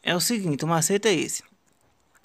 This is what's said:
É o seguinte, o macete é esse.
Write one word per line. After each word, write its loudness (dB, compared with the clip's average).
É 0
o 2
seguinte, -2
o -2
macete 2
é 4
esse. -4